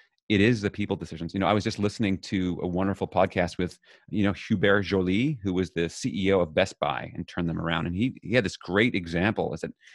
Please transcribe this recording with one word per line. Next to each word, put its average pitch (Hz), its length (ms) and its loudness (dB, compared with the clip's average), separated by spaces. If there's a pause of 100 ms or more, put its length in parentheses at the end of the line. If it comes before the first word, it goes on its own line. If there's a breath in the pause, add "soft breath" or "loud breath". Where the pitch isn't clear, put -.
(300 soft breath)
it 104 100 4
is 113 220 4
the 98 80 0
people 101 260 -2
decisions. 85 380 -8
You 98 60 -2
know, 95 80 2
I 92 60 4
was 104 100 2
just 107 160 -4
listening 101 400 0
to 92 420 -2
a 90 60 -4
wonderful 92 400 0
podcast 92 500 2
with, 90 200 -4 (320 soft breath)
you 101 140 0
know, 98 100 2
Hubert 101 500 2
Joly, 98 580 0
who 98 120 -2
was 90 180 0
the 85 180 0
C - 380 -4
E 95 40 4
O 98 100 6
of 80 120 -2
Best 92 260 0
Buy 71 360 -4
and 82 120 -8
turned 87 220 -4
them 82 100 -4
around. 82 280 -2
And 87 80 -4
he, 117 260 -2
he 92 140 -6
had 120 100 4
this 90 100 -4
great 101 400 0
example 87 580 0
is 80 80 -8
that, - 120 -8 (220 soft breath)